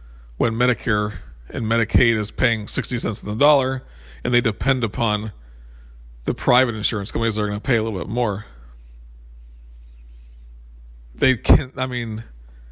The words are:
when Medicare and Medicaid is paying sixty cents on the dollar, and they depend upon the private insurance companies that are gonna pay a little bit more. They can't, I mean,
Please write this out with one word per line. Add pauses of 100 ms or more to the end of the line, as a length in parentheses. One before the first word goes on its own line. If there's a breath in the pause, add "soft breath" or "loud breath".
(380 soft breath)
when
Medicare (300 loud breath)
and
Medicaid
is
paying
sixty
cents
on
the
dollar, (400 loud breath)
and
they
depend
upon (960 soft breath)
the
private
insurance
companies
that
are
gonna
pay
a
little
bit
more. (2750 soft breath)
They
can't,
I
mean, (480 soft breath)